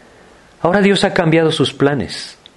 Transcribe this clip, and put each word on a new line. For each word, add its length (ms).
ahora 200
Dios 220
ha 100
cambiado 380
sus 220
planes. 680